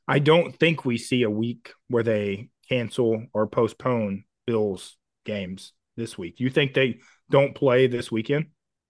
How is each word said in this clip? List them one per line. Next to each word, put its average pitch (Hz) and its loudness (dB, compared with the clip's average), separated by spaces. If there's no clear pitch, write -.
I 139 2
don't 151 4
think 160 0
we 120 0
see 123 0
a 107 2
week 113 -4
where 117 2
they 104 -2
cancel 117 -2
or 107 0
postpone 110 -2
Bills 107 -2
games 95 -10
this 117 -10
week. 87 -12
You 127 0
think 135 0
they 131 0
don't 139 4
play 131 4
this 120 -6
weekend? 139 -2